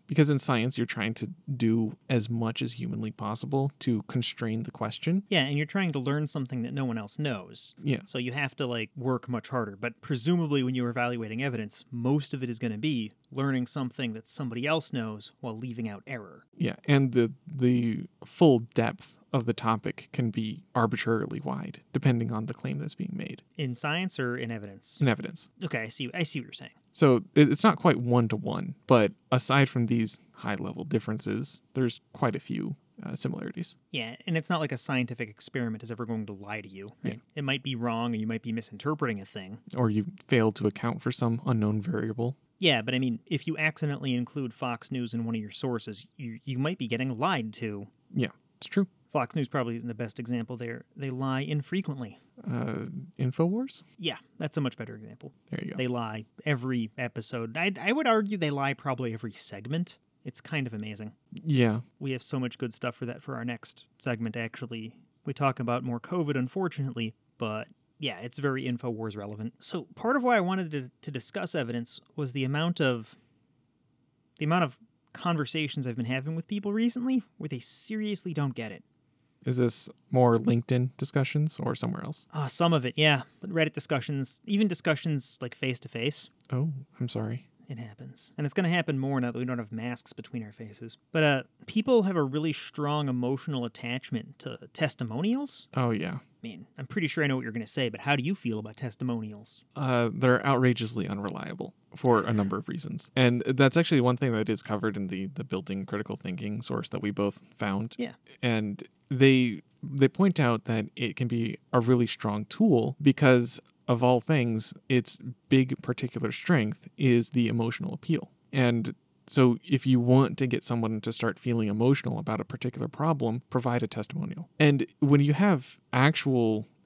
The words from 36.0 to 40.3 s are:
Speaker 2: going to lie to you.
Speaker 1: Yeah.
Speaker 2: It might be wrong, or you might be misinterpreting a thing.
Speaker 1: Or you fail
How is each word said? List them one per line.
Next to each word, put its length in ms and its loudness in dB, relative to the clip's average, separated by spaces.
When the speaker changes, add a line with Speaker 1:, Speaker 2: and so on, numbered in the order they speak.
Speaker 2:
going 220 -6
to 60 -10
lie 300 -10
to 60 -16
you. 220 -14
Speaker 1:
Yeah. 100 -2
Speaker 2:
It 80 -6
might 180 -2
be 140 -4
wrong, 360 0
or 40 0
you 100 -2
might 160 -4
be 80 -6
misinterpreting 720 -2
a 40 -12
thing. 340 -14
Speaker 1:
Or 140 4
you 160 4
fail 240 6